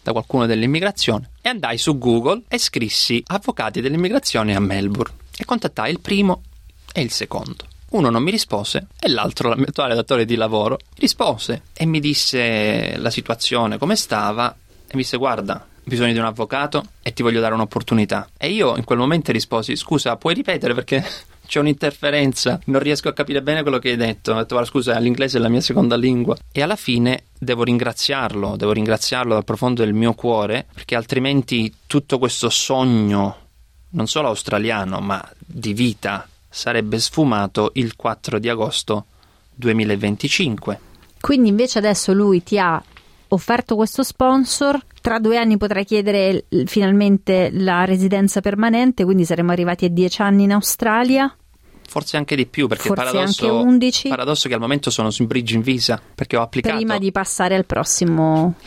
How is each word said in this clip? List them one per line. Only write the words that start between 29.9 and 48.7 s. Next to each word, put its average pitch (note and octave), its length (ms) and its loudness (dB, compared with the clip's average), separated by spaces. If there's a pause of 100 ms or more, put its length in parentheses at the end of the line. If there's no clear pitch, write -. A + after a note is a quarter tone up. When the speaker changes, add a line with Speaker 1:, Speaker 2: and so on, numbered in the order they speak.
Speaker 1:
mio A2+ 200 2
cuore, A2+ 600 -2
perché - 220 -6
altrimenti B2+ 800 0 (120)
tutto C#3+ 320 0
questo B2 320 0
sogno, A2 880 2 (540)
non B2 160 -2
solo D3+ 200 0
australiano, G#2+ 720 -2
ma G2 260 -4 (120)
di A2 360 -8
vita, G2+ 540 -2 (220)
sarebbe A2+ 480 -2
sfumato A2 800 0
il A#2+ 200 -2
quattro - 440 -4
di A2+ 100 -2
agosto A2 560 -2 (480)
duemilaventicinque. G#2+ 1300 0 (400)
Speaker 2:
Quindi B3+ 300 4
invece A#3 280 2
adesso G#3 360 2
lui G3 280 4
ti G#3 160 -2
ha F3 240 0 (480)
offerto A#3 460 0
questo G#3+ 260 0
sponsor, C4+ 800 2 (220)
tra A3+ 180 -2
due A3+ 180 4
anni A3 200 4
potrai G3+ 280 0
chiedere G3+ 640 2
l-, F3 160 2
finalmente G3 840 4
la F#3 340 2
residenza F#3+ 560 2
permanente, A3+ 600 2